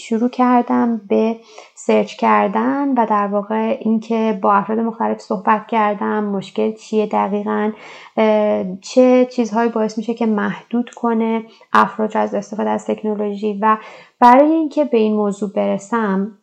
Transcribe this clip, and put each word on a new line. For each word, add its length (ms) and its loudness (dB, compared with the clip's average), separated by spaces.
شروع 200 0
کردم 800 0
به 280 0
سرچ 400 0
کردن 760 0
و 180 0
در 200 0
واقع 540 -4
اینکه 640 -2
با 100 2
افراد 260 0
مختلف 420 -4
صحبت 460 -2
کردم، 580 -2
مشکل 480 -4
چیه 340 -4
دقیقاً، 680 -2
اه، 480 2
چه 520 4
چیزهایی 380 0
باعث 280 -2
می‌شه 160 -4
که 120 -2
محدود 640 -2
کنه 520 -2
افراد 420 0
رو 60 0
از 140 -2
استفاده 360 -4
از 160 -4
تکنولوژی. 760 -4
و 140 4
برای 320 8
اینکه 320 0
به 140 2
این 160 2
موضوع 380 -2
برسم 920 -2